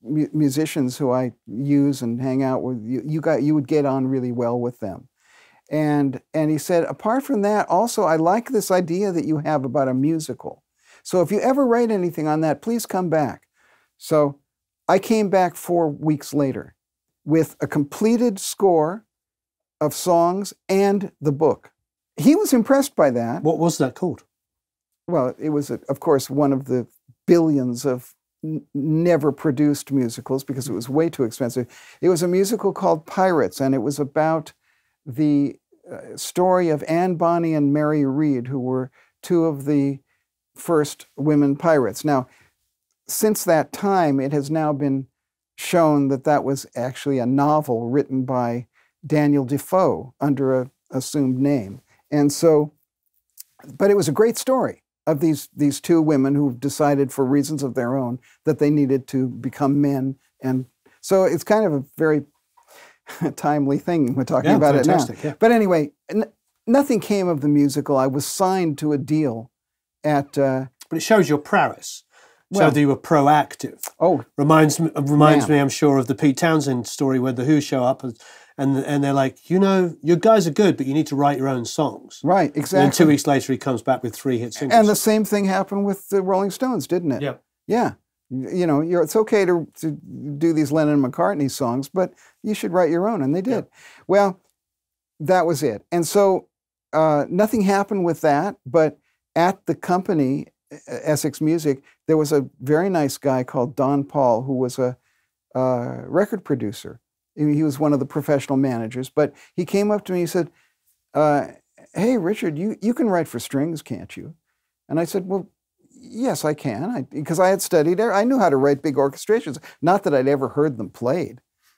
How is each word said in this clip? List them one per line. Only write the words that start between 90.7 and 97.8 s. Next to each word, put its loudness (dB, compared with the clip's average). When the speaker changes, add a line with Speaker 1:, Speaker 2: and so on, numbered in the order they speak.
Speaker 1:
Lennon 2
and 4
McCartney -2
songs, -4
but -2
you -4
should -6
write 2
your 0
own, -2
and 0
they -2
did. -4
Speaker 2:
Yeah. -20
Speaker 1:
Well, 2
that 2
was 0
it. -2
And 0
so, 2
uh, 2
nothing 0
happened 0